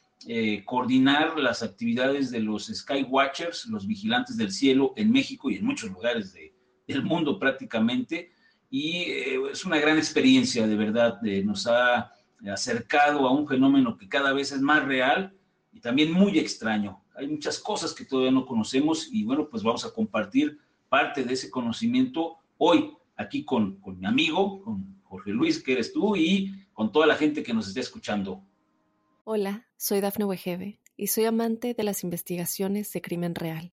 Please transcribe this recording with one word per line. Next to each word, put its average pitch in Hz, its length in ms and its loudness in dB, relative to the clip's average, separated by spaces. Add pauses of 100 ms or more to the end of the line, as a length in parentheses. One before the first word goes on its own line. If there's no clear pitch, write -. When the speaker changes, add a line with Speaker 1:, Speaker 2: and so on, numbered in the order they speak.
(260)
Speaker 1:
eh, 110 400 -2
coordinar 135 720 2
las 123 240 0
actividades 123 680 -2
de 117 100 -4
los 107 260 -4
Skywatchers, 135 1000 -2
los 104 200 -6
vigilantes 110 500 -2
del 104 160 -2
cielo 135 440 4
en 110 140 2
México 135 380 0
y - 80 0
en 196 80 -4
muchos 240 260 -4
lugares 113 440 -4
de, - 200 -20 (320)
del 135 160 -4
mundo 156 360 0
prácticamente. - 920 -2 (360)
Y, 160 360 -4
eh, 131 360 -4 (100)
es - 140 -10
una 165 140 0
gran 151 180 4
experiencia, 131 680 4
de 107 100 2
verdad, 113 500 2
eh, 98 160 0
nos 101 240 -2
ha 120 460 2 (400)
acercado 143 720 2
a 127 60 4
un 147 160 2
fenómeno 135 480 6
que - 100 -20
cada 139 280 0
vez 139 180 -2
es 139 80 -4
más 147 240 4
real 135 500 2 (380)
y - 80 -20
también 147 320 2
muy 196 260 4
extraño. 104 640 -4 (120)
Hay 139 120 -8
muchas 151 320 -6
cosas 156 360 -6
que 127 100 -14
todavía 131 280 2
no 131 120 4
conocemos 135 680 0
y, 107 140 -2
bueno, 143 240 -2
pues 110 140 -8
vamos 120 240 -2
a - 80 -12
compartir 113 640 -2 (320)
parte 139 340 0
de 120 80 -4
ese - 180 -6
conocimiento 127 840 -2 (260)
hoy - 320 4 (220)
aquí 107 260 -6
con, 104 380 -2
con 92 180 -14
mi 92 80 -8
amigo, 160 560 0
con 98 420 -10
Jorge 95 260 -12
Luis, 147 320 0
que 135 100 -2
eres 113 220 -2
tú, 196 200 2
y 190 400 0 (200)
con 110 180 -2
toda 151 140 6
la 143 80 6
gente 147 280 0
que 117 120 -4
nos 107 120 -2
esté 98 140 -6
escuchando. 101 640 -6 (800)
Speaker 2:
Hola, 214 420 -4 (120)
soy 202 220 0
Dafne 202 260 -2
Wegebe 185 520 -6 (180)
y 202 100 -6
soy 220 180 0
amante 226 480 0
de 226 120 -4
las 202 200 -4
investigaciones 180 880 -4
de 175 80 -6
crimen 170 340 -4
real. 165 420 -8